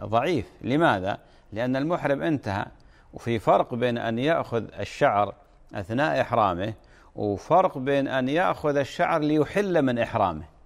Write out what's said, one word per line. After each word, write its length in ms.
ضعيف. 420
لماذا؟ 560
لأن 240
المحرم 460
انتهى، 440
وفي 240
فرق 360
بين 240
أن 200
يأخذ 460
الشعر 540
أثناء 460
إحرامه 540
وفرق 640
بين 300
أن 200
يأخذ 480
الشعر 440
ليحل 640
من 160
إحرامه، 460